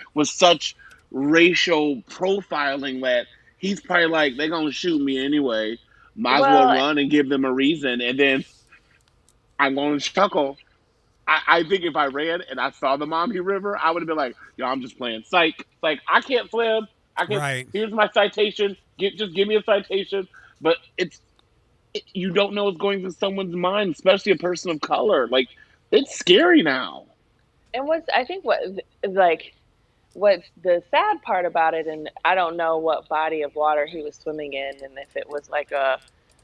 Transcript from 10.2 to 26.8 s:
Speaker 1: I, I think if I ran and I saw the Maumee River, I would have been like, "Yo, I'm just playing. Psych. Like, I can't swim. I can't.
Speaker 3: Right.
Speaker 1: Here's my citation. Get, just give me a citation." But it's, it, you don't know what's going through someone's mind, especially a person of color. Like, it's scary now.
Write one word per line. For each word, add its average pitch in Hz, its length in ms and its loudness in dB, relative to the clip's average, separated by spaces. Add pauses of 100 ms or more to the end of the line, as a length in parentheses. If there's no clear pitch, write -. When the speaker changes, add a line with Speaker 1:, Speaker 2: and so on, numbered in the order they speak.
Speaker 1:
I, 156 200 2
I 170 160 4
think 175 200 -2
if 160 120 -4
I 147 120 2
ran 160 420 -4
and 127 100 -10
I 131 120 -2
saw 139 260 -2
the 147 100 -6
Maumee 170 320 -4
River, 196 380 -4
I 165 140 0
would 170 100 -4
have 160 60 -8
been 160 100 -4
like, 131 180 -4 (220)
"Yo, 127 80 -6
I'm 131 160 -2
just 127 160 -14
playing. 113 260 -8
Psych. 165 420 0 (160)
Like, 156 200 -2 (100)
I 214 100 4
can't 233 280 -2
swim. 220 380 -2 (280)
I 175 100 -2
can't. 208 140 -4
Speaker 3:
Right. 131 320 -4
Speaker 1:
Here's 208 220 -4
my 214 200 2
citation. 202 640 0 (220)
Get, 190 200 -4
just 196 160 -6
give 196 140 0
me 214 80 2
a 208 80 0
citation." 196 640 -2 (320)
But - 180 2 (200)
it's, 180 240 -6 (720)
it, 208 100 -8 (100)
you 185 200 -4
don't 202 200 2
know 202 120 -2
what's 190 120 -2
going 196 240 -2
through 185 100 -8
someone's 196 440 -4
mind, 185 380 0
especially 190 380 2
a 165 60 2
person 180 340 -4
of 156 100 -6
color. 147 460 0
Like, 127 200 0 (440)
it's - 260 2
scary 285 460 6
now. 123 420 -4 (720)